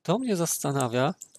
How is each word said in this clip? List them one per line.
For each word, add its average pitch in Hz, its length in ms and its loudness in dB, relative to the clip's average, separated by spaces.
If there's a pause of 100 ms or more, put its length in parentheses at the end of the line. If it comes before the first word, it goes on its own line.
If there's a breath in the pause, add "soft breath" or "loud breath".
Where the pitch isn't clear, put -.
to 190 160 2
mnie 240 160 0
zastanawia, 139 800 0 (260)